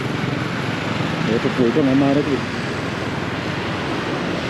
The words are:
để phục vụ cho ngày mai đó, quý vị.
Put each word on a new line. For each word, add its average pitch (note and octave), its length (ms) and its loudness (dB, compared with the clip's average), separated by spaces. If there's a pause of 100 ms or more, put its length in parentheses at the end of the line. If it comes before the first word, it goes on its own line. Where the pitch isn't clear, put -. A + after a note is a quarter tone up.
(1300)
để A2 100 2
phục C3 200 0
vụ B2 180 6
cho D#3 60 4
ngày C3+ 120 4
mai C#3 200 6
đó, C#3+ 60 4
quý D3+ 100 2
vị. B2 120 2 (2000)